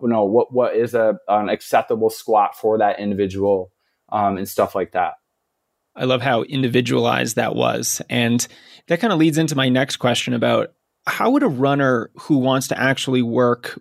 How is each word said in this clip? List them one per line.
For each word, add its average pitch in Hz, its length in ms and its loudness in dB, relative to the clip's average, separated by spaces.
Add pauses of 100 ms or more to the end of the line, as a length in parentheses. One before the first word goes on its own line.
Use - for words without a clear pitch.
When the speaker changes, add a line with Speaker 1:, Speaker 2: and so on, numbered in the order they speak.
Speaker 1:
you 123 80 0
know, 110 160 2
what, 113 280 0
what 123 220 0
is 117 180 0
a, 110 240 2 (100)
an 101 220 0
acceptable 110 600 0
squat - 460 0
for 110 220 0
that 104 220 0
individual, 98 720 -2 (380)
um, 101 280 0
and 98 100 -6
stuff - 280 -2
like 92 160 -4
that. 87 220 -2 (800)
Speaker 2:
I - 80 -6
love 127 180 0
how 120 220 0
individualized 123 920 0
that 110 180 -2
was. 120 540 -2
And 120 360 0 (420)
that 170 120 0
kinda 220 160 0
leads 156 220 2
into 156 180 0
my 131 140 2
next 131 280 0
question 123 360 -2
about 117 400 0 (340)
how 220 240 0
would 285 120 2
a 254 40 2
runner 135 680 0
who - 220 0
wants 131 300 2
to - 120 -4
actually 131 420 0
work 120 600 0